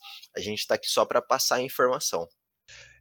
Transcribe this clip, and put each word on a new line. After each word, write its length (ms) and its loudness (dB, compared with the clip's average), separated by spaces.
A 60 -8
gente 260 -4
tá 100 2
aqui 120 -2
só 160 4
pra 180 2
passar 340 2
a 80 2
informação. 680 0